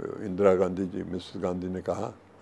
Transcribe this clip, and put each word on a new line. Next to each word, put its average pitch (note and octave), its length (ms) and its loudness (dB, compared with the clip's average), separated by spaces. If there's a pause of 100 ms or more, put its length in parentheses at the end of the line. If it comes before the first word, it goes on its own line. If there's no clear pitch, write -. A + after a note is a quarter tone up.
(220)
इंदिरा F#2+ 340 6
गांधी F#2 300 2
जी, F#2 180 -6
मिसेस F2 380 -8
गांधी F2+ 260 -2
ने F#2 140 -4
कहा, G2+ 320 -4 (280)